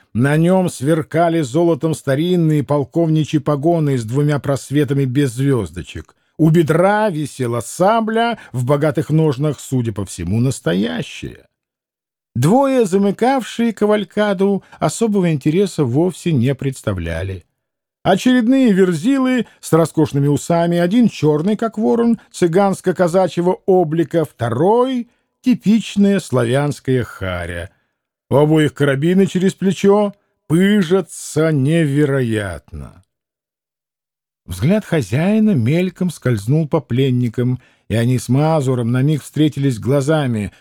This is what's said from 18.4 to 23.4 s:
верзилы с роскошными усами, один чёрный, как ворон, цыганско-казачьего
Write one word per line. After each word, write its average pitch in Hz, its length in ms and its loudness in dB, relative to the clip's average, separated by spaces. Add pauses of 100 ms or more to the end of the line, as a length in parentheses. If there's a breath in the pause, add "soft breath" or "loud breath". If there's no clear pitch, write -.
верзилы 220 760 0 (140 soft breath)
с - 120 -6
роскошными 151 560 2
усами, 170 480 0
один 185 320 2
чёрный, 151 480 0
как 220 220 -6
ворон, 233 420 0 (100)
цыганско-казачьего 180 1300 0